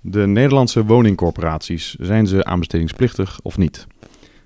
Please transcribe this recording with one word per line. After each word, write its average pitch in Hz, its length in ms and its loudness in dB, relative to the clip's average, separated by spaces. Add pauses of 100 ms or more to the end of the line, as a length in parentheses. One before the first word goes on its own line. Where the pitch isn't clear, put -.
De 101 180 0
Nederlandse 120 580 2
woningcorporaties, 87 1080 0
zijn 104 320 0
ze 95 180 0
aanbestedingsplichtig 87 960 -2
of - 160 -8
niet? - 280 -2 (600)